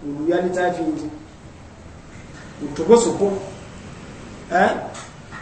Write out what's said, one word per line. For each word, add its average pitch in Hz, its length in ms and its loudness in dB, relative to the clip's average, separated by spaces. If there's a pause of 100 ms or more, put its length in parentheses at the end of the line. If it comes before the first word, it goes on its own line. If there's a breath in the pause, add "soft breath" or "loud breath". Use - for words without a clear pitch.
mu 147 260 -4
ya 175 140 4
littafi 180 400 0 (160)
ji. - 120 -8 (1500)
Mu 143 120 -6
to 156 100 -2
ba 220 140 10
so - 140 6
ko. 196 200 2 (1200)
Eh? 185 180 6 (720)